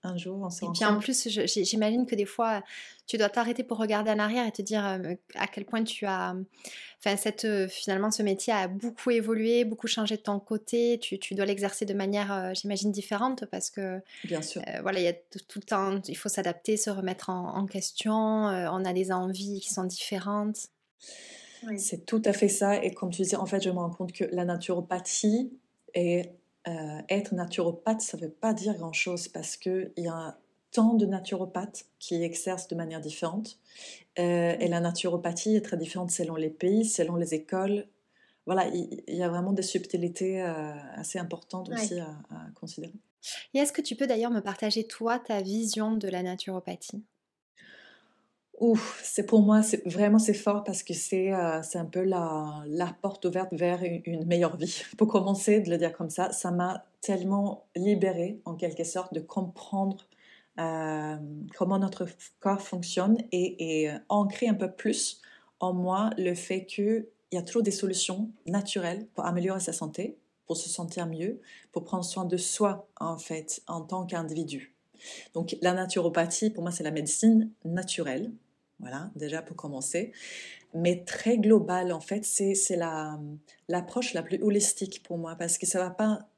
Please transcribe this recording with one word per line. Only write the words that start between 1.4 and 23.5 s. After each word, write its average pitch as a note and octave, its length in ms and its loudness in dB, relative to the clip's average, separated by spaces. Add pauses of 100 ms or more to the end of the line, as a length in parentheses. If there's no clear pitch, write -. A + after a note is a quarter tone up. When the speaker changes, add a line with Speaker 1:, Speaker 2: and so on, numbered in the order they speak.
Speaker 2:
j'ai, - 180 2
j'imagine A3 440 2
que B3 80 0
des G3+ 100 2
fois, A3 380 0 (420)
tu - 140 -4
dois G#3 100 6
t'arrêter A#3 340 0
pour A3+ 140 -2
regarder G#3+ 320 2
en G#3 80 4
arrière A3 300 2
et G#3+ 40 -2
te G#3 120 -6
dire, G#3 200 0
euh, F#3+ 300 -2 (220)
à - 100 -2
quel G3+ 180 -8
point A3+ 200 -2
tu A3 240 -4
as, F#3 280 -2 (640)
enfin, G3+ 200 2
cette, G#3+ 280 -2
euh, G3+ 220 2
finalement, G3 420 0
ce A3 140 0
métier G3 280 2
a F#3+ 160 2
beaucoup A3+ 440 -2
évolué, A3+ 520 4
beaucoup A3 220 -4
changé A3 320 0
de G#3+ 60 -8
ton G3+ 160 0
côté. A#3 600 2
Tu, G3 200 -6
tu - 160 -6
dois G3 100 2
l'exercer G3 400 0
de G3 80 -4
manière, G3+ 400 0
euh, F#3 220 -2
j'imagine, G3+ 360 -2
différente G#3+ 600 -2
parce F3+ 180 -4
que, F#3+ 300 -6 (240)
Speaker 1:
Bien E3 180 -4
sûr. - 280 -8
Speaker 2:
euh, - 120 -6
voilà, F#3+ 200 0
il - 20 2
y E3+ 40 4
a F3 60 2
t-, F3 340 -12
tout - 120 -10
le G3+ 60 -14
temps, G3 420 0
il - 100 -8
faut - 120 -6
s'adapter, F#3 480 0
se G#3 120 -2
remettre F#3 400 -4
en, F3+ 260 -4
en G3 120 0
question. A3 840 2
Euh, F3+ 220 0
on F#3 140 0
a F3+ 80 2
des F#3 180 2
envies F#3+ 480 -2
qui - 120 -6
sont F#3+ 120 -2
différentes. G3+ 880 -2 (960)
Speaker 3:
Oui. G#3 120 -4
Speaker 1:
C'est - 280 -4
tout A3 180 2
à G3+ 80 6
fait G3+ 160 6
ça. G3+ 340 4
Et F#3 80 2
comme F#3 200 -4
tu F3 100 -2
disais, F#3 160 2
en - 80 0
fait, G3 160 0